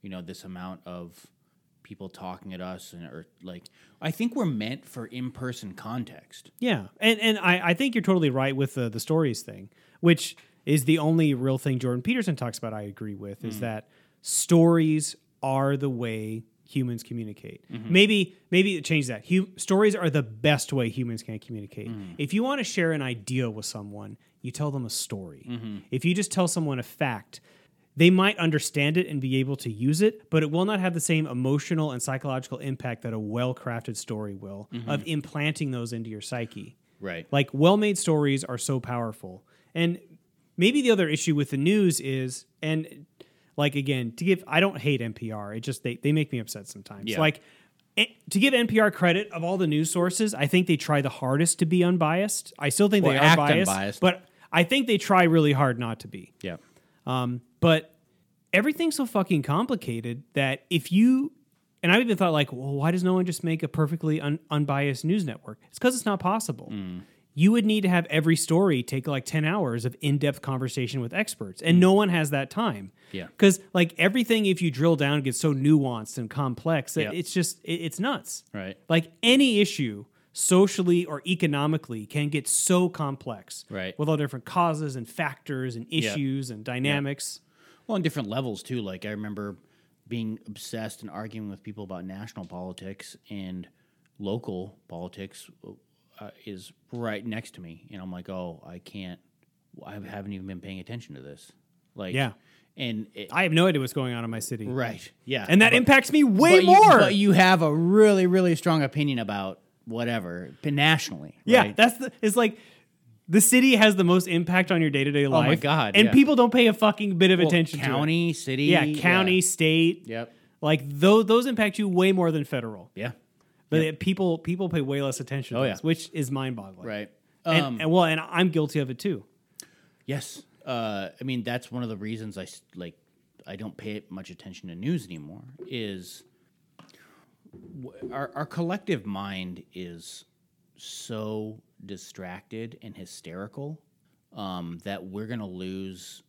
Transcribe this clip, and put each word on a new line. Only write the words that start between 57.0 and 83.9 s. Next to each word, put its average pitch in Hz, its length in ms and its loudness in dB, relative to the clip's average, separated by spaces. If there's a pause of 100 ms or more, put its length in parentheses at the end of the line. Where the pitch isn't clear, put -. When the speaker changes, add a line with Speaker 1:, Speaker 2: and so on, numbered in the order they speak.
Speaker 2:
Um, 123 340 -4 (200)
but 160 340 2 (580)
everything's 302 440 0
so 269 100 -2
fucking 185 360 0
complicated 139 800 -4 (120)
that 135 360 -2
if 170 220 -2
you, 254 400 4 (500)
and 175 100 4
I've 226 100 6
even 226 140 0
thought, 180 160 2
like, 147 200 0
"Well, 139 220 -6
why 143 160 0
does 180 140 -2
no 185 100 2
one 185 120 2
just 175 180 -6
make 165 180 -2
a 156 60 -6
perfectly 156 520 0
un-, 147 180 -2 (120)
unbiased 139 540 -2
news 185 200 0
network?" 113 340 -10 (100)
It's - 100 -20
'cause 254 160 2
it's 240 120 -8
not 202 140 -2
possible. 185 520 -4
Speaker 1:
Mm. 92 300 -10 (360)
Speaker 2:
You 185 140 8
would 226 140 2
need 214 160 2
to 190 80 2
have 175 160 2
every 160 280 4
story 160 480 2
take, 131 240 -6
like, 139 200 -4
ten 156 180 -2
hours 151 400 -2
of 123 160 -4
in-depth 143 400 0
conversation 131 640 -4
with 120 100 -8
experts, - 480 -6
and 165 160 4
Speaker 1:
Mm. 180 40 8
Speaker 2:
no 185 120 8
one 202 160 6
has 160 220 0
that 139 200 -2
time. 117 420 -6 (200)
Speaker 1:
Yeah. 90 140 -8 (100)
Speaker 2:
'Cause, 196 240 6 (140)
like, 175 240 2
everything, 214 480 2
if 185 160 2
you 170 80 2
drill 151 260 2
down, 143 240 0
gets 131 180 -4
so 156 140 2
nuanced 135 640 2
and 117 140 -6
complex 139 640 -4
that 160 80 0
Speaker 1:
Yeah. 104 100 -2
Speaker 2:
it's 175 220 -6
just, 175 280 -2
it, 165 120 -6
it's 165 260 -8
nuts. - 420 -6 (120)
Speaker 1:
Right. 95 240 -10 (100)
Speaker 2:
Like, 165 240 2 (100)
any 247 380 4
issue, 120 460 -2 (260)
socially 185 720 4
or 151 220 -8
economically, 151 800 -2
can 147 240 -4
get 143 180 -4
so 180 400 2
complex 135 800 -10
Speaker 1:
Right. 95 300 -8